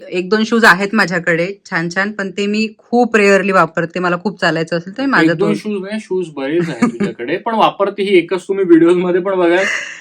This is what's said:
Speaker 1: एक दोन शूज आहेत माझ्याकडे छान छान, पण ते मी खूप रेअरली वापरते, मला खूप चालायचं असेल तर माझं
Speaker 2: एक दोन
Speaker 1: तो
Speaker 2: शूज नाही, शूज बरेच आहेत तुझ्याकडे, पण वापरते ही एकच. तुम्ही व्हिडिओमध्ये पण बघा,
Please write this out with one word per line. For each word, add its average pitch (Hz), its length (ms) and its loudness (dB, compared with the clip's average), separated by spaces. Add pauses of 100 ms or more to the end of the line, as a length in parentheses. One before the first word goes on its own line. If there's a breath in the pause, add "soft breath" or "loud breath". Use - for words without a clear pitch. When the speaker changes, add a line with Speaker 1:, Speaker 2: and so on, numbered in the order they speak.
Speaker 1:
एक 180 200 -6
दोन 214 140 2
शूज 226 220 2
आहेत 196 280 4
माझ्याकडे 180 760 -2
छान 170 200 -4
छान, 196 220 -4
पण 202 200 -8
ते 202 160 -4
मी 214 300 -2
खूप 233 380 0
रेअरली 196 360 4
वापरते, 170 480 0
मला 175 240 0
खूप 180 180 -6
चालायचं 165 360 -2
असेल 185 200 -10
तर 269 80 -4
माझं 175 260 2
Speaker 2:
एक 165 60 -2
दोन 196 120 0
Speaker 1:
तो 208 60 0
Speaker 2:
शूज 208 260 -6
नाही, 208 180 -8
शूज 185 300 -6
बरेच 151 400 -2
आहेत 220 240 -2
तुझ्याकडे, 143 440 -4
पण 226 180 -4
वापरते 202 480 0
ही 196 140 4
एकच. 175 300 -2
तुम्ही 196 180 -2
व्हिडिओमध्ये 175 560 4
पण 190 140 -2
बघा, 180 260 2 (400 loud breath)